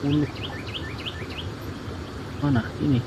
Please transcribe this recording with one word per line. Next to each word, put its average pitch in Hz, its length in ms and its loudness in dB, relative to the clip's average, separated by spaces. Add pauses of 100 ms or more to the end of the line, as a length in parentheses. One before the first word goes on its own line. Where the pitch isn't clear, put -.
Ulu. 143 240 6 (2250)
Mana? 135 240 4 (160)
Ini. 139 240 6